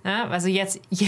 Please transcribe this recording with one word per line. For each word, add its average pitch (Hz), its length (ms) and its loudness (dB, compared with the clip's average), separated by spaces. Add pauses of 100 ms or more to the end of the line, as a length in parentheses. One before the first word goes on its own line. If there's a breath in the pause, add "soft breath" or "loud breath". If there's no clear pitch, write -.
Ja, 208 240 -2
also 175 220 0
jetzt, 190 400 0
je-, 196 180 2